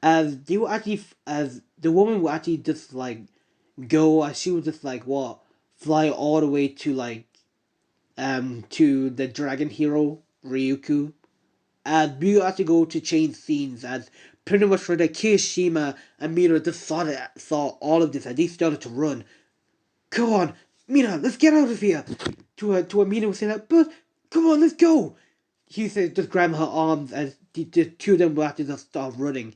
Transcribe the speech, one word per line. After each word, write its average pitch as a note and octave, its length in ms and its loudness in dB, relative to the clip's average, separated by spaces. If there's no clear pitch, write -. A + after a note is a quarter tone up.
As D#3 400 2
they E3+ 140 -2
would A3+ 140 -2
actually G#3+ 280 -4
f-, - 160 -20
as C#3 340 -6
the D#3+ 140 -2
woman G3+ 300 2
would D#3 120 -2
actually D#3+ 240 -4
just, D3 360 -8
like, B2+ 280 -10
go, D#3 360 4
as C#3+ 160 -6
she F#3 120 -4
would E3+ 120 -2
just, D#3 200 -8
like, B2+ 220 -8
what, C3 340 -6
fly D#3 340 0
all D3+ 300 0
the D3+ 80 2
way C#3+ 200 0
to, C#3 260 -6
like, A#2+ 340 -8
um, C3 520 -6
to C#3 400 2
the B2+ 180 -6
dragon C#3 420 -6
hero, D3+ 500 0
Ryuku. C#3 680 -2
And D3+ 360 0
we G3+ 200 4
actually F#3 240 -2
go E3 200 4
to D#3+ 140 -6
change D#3 360 -2
scenes, C#3 480 -6
as B2 260 -10
pretty G3+ 200 4
much F#3+ 160 4
for F3 140 -2
the E3 120 2
Kirishima E3 880 0
and D#3 160 -6
Mina E3+ 240 4
just E3 260 -6
saw D#3+ 180 -4
that, C3+ 360 -8
saw D3 300 -4
all D#3+ 240 2
of D3+ 80 0
this, C3 140 -8
and B2 120 -8
they E3+ 100 2
started E3+ 340 -2
to B2+ 80 -14
run. B2+ 340 -4
Come A3+ 240 0
on, F3 200 2
Mina, A#3+ 300 2
let's A3 200 -2
get D#4 160 6
out D4 160 4
of A#3 100 -4
here. E3+ 240 2
To G#3 180 -2
a, F3+ 80 2
to G3+ 180 0
a G3 40 6
Mina G#3+ 220 -2
would G3 100 -4
say G#3 100 -4
that, G#3+ 220 -6
But D#4+ 220 6
come E4 180 2
on, D4+ 140 6
let's D#4+ 120 4
go. D#4+ 420 4
He G#3+ 200 -6
said, F3+ 280 -2
just F#3+ 140 -2
grab F3 240 2
her D#3 120 -2
arms, D3 480 -2
and C#3 220 -6
the, E3 100 -8
the E3 220 2
two - 280 0
of F3 60 4
them E3+ 160 2
will D3+ 80 0
actually D3 220 -4
just C#3 240 -12
start C3+ 280 -8
running. C3 380 -6